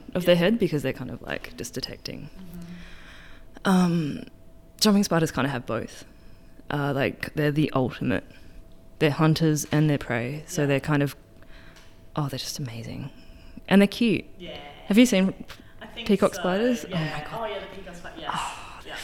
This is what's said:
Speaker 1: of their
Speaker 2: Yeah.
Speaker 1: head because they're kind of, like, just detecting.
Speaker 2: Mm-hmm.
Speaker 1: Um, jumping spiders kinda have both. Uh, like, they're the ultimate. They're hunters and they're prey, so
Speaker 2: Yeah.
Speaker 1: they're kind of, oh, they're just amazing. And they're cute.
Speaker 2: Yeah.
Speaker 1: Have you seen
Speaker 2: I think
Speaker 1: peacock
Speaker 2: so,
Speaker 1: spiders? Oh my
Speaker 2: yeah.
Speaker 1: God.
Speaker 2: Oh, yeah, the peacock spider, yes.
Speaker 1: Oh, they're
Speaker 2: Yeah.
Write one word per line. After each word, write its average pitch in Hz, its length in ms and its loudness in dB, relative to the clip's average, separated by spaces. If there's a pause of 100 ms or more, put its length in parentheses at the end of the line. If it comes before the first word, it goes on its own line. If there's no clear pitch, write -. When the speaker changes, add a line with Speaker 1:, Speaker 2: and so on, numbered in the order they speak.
(160)
Speaker 1:
of 175 100 -2
their 175 80 8
Speaker 2:
Yeah. 175 60 6
Speaker 1:
head 196 200 4
because 156 220 2
they're 131 100 -2
kind 147 200 -8
of, - 100 -10
like, - 340 -8
just - 200 -10
detecting. - 600 -10
Speaker 2:
Mm-hmm. - 1300 -10
Speaker 1:
Um, 170 540 4 (560)
jumping 202 240 6
spiders 165 280 2
kinda 135 180 0
have 123 160 -4
both. - 400 -6 (680)
Uh, 143 240 0
like, - 400 -2
they're 151 160 4
the 147 220 2
ultimate. 127 500 0 (760)
They're 156 120 4
hunters 156 600 4
and 151 180 4
they're 143 80 2
prey, 123 500 -4
so - 160 -4
Speaker 2:
Yeah. 143 40 2
Speaker 1:
they're 139 120 2
kind 143 240 2
of, 143 120 -2 (1000)
oh, 151 120 -2
they're 131 120 -8
just - 200 -8
amazing. 117 500 -10 (580)
And 196 140 8
they're 202 60 8
cute. 202 380 2 (140)
Speaker 2:
Yeah. 175 180 -14 (300)
Speaker 1:
Have 202 100 2
you 247 80 12
seen 190 280 4 (480)
Speaker 2:
I - 60 -14
think 233 200 -12
Speaker 1:
peacock 196 280 4
Speaker 2:
so, - 60 -8
Speaker 1:
spiders? 214 440 0
Oh - 100 -12
my 165 40 0
Speaker 2:
yeah. 156 300 -4
Speaker 1:
God. 165 120 -8
Speaker 2:
Oh, - 40 -4
yeah, 202 140 -6
the - 160 -14
peacock 185 200 -14
spider, 170 240 -16
yes. 151 140 -6
Speaker 1:
Oh, - 500 -8
they're - 100 -14
Speaker 2:
Yeah. - 100 -10